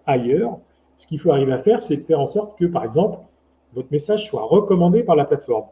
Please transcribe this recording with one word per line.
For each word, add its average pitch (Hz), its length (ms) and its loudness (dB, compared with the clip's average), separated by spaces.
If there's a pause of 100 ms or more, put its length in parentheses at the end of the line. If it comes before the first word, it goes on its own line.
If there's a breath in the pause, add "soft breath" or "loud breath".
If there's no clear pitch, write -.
ailleurs, 139 520 0 (380)
ce - 100 -20
qu'il 151 140 -8
faut - 100 2
arriver 135 220 2
à 123 60 -2
faire, 233 260 2
c'est 143 140 -2
de - 40 -12
faire - 160 0
en - 80 -2
sorte - 320 -6
que, 180 60 0
par 170 200 -2
exemple, 151 340 -2 (560)
votre 127 180 -10
message 208 360 -2
soit 113 140 -6
recommandé 180 600 2
par 175 100 2
la 143 100 4
plateforme. 127 480 -4